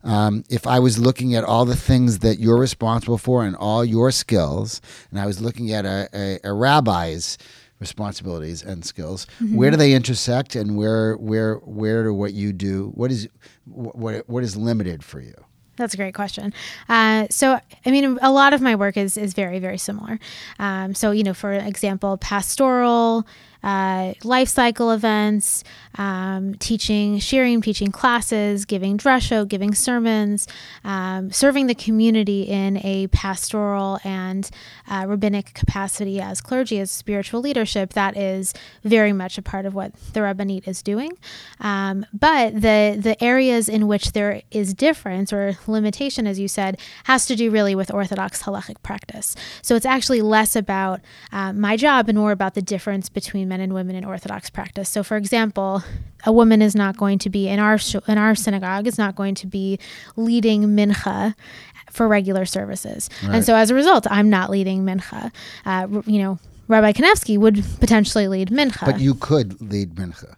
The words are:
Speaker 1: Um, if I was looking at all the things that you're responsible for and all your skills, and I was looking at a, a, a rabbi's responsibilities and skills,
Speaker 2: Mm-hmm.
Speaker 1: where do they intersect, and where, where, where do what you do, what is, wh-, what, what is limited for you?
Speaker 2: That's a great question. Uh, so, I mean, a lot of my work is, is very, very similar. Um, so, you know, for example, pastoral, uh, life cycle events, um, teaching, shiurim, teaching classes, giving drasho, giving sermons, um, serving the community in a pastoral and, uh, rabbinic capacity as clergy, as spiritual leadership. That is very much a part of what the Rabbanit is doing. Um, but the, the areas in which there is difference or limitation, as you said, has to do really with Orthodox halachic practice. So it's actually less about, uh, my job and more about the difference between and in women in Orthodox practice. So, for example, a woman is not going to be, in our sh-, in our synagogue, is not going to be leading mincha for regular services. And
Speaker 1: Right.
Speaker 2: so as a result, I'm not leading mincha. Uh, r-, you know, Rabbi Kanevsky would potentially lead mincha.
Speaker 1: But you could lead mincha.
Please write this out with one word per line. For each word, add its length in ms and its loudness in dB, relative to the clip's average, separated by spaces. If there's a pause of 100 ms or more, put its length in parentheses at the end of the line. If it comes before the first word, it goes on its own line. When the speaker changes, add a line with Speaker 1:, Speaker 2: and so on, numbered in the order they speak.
Speaker 1:
Um, 460 0
if 180 -4
I 140 4
was 180 4
looking 360 2
at 100 0
all 200 4
the 120 0
things 440 4
that 200 2
you're 180 6
responsible 600 0
for 260 0
and 100 -2
all 300 0
your 260 4
skills, 680 -2 (300)
and 100 -6
I 60 -4
was 140 -4
looking 320 -6
at 120 -4
a, 280 -4
a, 300 -6
a 100 -6
rabbi's 840 0 (400)
responsibilities 840 -10
and 220 -12
skills, 420 -12 (140)
Speaker 2:
Mm-hmm. 160 0
Speaker 1:
where 140 6
do 60 4
they 160 6
intersect, 640 0
and 200 -2
where, 400 2
where, 400 -2
where 480 -2
do 100 0
what 180 -2
you 200 -4
do, 420 -4
what 180 -2
is, 160 -6 (380)
wh-, 280 -12
what, 340 -8
what 140 -4
is 140 -6
limited 480 -2
for 160 -18
you? 140 -20 (420)
Speaker 2:
That's 180 -6
a 40 -10
great 160 -8
question. 380 -8 (360)
Uh, 420 4
so, 300 2 (240)
I 60 2
mean, 320 2
a 100 6
lot 220 6
of 60 2
my 140 4
work 220 0
is, 200 -2
is 180 -4
very, 260 -4
very 180 -6
similar. 400 -8 (400)
Um, 360 -4
so, 180 0
you 100 2
know, 120 0
for 180 -6
example, 640 -4
pastoral, 1120 2 (360)
uh, 600 -2
life 260 2
cycle 440 2
events, 720 0 (320)
um, 600 -6
teaching, 600 -2
shiurim, 420 2
teaching 300 -2
classes, 720 0
giving 320 -2
drasho, 520 2
giving 260 -2
sermons, 720 0 (380)
um, 480 -6
serving 340 0
the 80 0
community 680 0
in 420 -2
a 240 -4
pastoral 960 -2
and, 440 -6 (400)
uh, 200 -6
rabbinic 460 -2
capacity 640 -6
as 200 -8
clergy, 380 -2
as 140 -6
spiritual 480 -6
leadership. 540 -2
That 220 0
is 380 -4 (300)
very 280 4
much 240 -4
a 60 -10
part 240 -8
of 80 -6
what 200 -8 (180)
the 80 -2
Rabbanit 480 -4
is 120 -8
doing. 380 -6 (400)
Um, 540 -4
but 420 2
the, 420 4
the 280 0
areas 440 4
in 200 2
which 240 0
there 300 -2 (100)
is 220 -2
difference 580 0
or 240 -2 (100)
limitation, 600 -2
as 100 -4
you 80 -4
said, 320 -4 (260)
has 220 2
to 80 -2
do 160 0
really 240 2
with 180 -4
Orthodox 520 -4
halachic 400 -10
practice. 500 -10 (280)
So 120 2
it's 120 0
actually 360 2
less 320 4
about, 460 -2 (320)
uh, 200 -6
my 240 0
job 320 4
and 80 4
more 140 2
about 240 -2
the 80 -2
difference 460 -4
between 480 -6
and 60 -4
in 100 -4
women 240 -4
in 80 -8
Orthodox 460 -10
practice. 400 -8
So, 120 -2
for 140 -2
example, 680 0 (440)
a 60 4
woman 280 8
is 140 4
not 240 0
going 220 2
to 100 -4
be, 180 -2
in 100 0
our 200 4
sh-, 180 -4 (100)
in 120 2
our 160 4
synagogue, 520 -2
is 120 -4
not 180 -2
going 200 -2
to 100 -12
be 320 -4 (380)
leading 460 2 (140)
mincha 580 0 (560)
for 160 2
regular 380 2
services. 640 -8 (140)
And 100 -2
Speaker 1:
Right. 120 4
Speaker 2:
so 100 6
as 160 6
a 40 4
result, 360 6
I'm 180 4
not 220 2
leading 340 0
mincha. 480 -6 (320)
Uh, 260 -2
r-, 160 -2
you 120 2
know, 200 -2 (300)
Rabbi 240 6
Kanevsky 460 4
would 260 6 (160)
potentially 480 4
lead 220 -2
mincha. 340 0
Speaker 1:
But 160 2
you 140 4
could 480 0
lead 320 -4
mincha. 440 -10